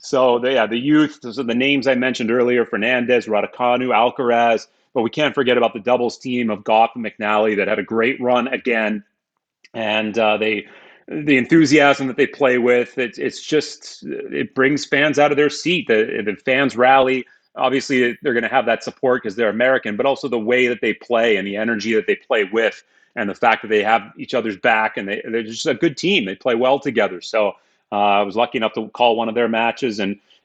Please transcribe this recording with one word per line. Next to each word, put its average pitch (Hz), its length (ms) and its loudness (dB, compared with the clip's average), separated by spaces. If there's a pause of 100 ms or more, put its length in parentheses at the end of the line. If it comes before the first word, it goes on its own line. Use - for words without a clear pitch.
So 127 360 2
they, 123 160 0
yeah, 113 120 2
the 113 120 -4
youth, 151 420 2
so 120 220 -8
the 117 120 -2
names 135 320 0
I 131 80 4
mentioned 123 360 -2
earlier, 120 340 2
Fernandez, 120 640 0
Raducanu, 123 640 0
Alcaraz, 117 760 2 (280)
but 123 80 0
we 110 80 -2
can't 147 240 -2
forget 123 240 2
about 117 160 2
the 120 60 -12
doubles 120 380 -2
team 123 300 -4
of 104 160 -6
Gauff 113 300 4
and 120 100 -10
McNally 107 520 0
that 98 120 0
had 104 100 -2
a 101 40 -2
great 113 360 -2
run 123 300 0
again. 110 560 -2 (720)
And, 110 440 -4
uh, 107 200 2
they, 107 280 -4 (420)
the 151 280 0
enthusiasm 139 720 4
that 123 100 -6
they 131 100 2
play 127 320 2
with, 120 380 2
it's, 120 220 -4
it's 139 240 -6
just, - 640 -4
it - 500 -8
brings 139 320 0
fans 147 320 0
out 147 140 4
of 139 40 -2
their 147 140 2
seat. 165 380 -4
The, 110 360 0
the 101 120 -4 (100)
fans 131 300 0
rally. 131 500 4 (300)
Obviously, 127 640 0
they're 135 120 -2
gonna 117 140 -2
have 123 180 0
that 113 160 0
support 127 400 -2
'cause 101 140 -8
they're 113 140 0
American, 117 460 0
but 123 100 -2
also 135 220 -2
the 117 100 -2
way 123 280 2
that 120 140 -4
they 110 140 -2
play 113 420 0
and 95 100 -4
the 101 100 -8
energy 110 380 -2
that 104 120 0
they 101 100 0
play 113 280 0
with, 107 380 -2 (340)
and 107 120 -4
the 95 60 -6
fact 110 260 0
that 110 80 -12
they 107 140 2
have 107 340 0
each - 160 -12
other's 113 240 -4
back, 110 400 0
and 101 120 -6
they, 104 120 -6 (100)
they're 113 120 -4
just 110 240 -12
a 143 80 0
good 156 240 -2
team. 175 260 0
They 98 120 -6
play 123 180 -2
well 127 240 2
together. 104 420 -2
So 104 340 -2 (380)
uh, 101 280 2
I - 20 2
was 101 140 -6
lucky 120 220 0
enough 113 160 -2
to 110 140 -6
call 117 280 2
one 113 120 -2
of 110 60 -6
their 117 140 0
matches, 113 500 -2
and, 101 200 -4 (260)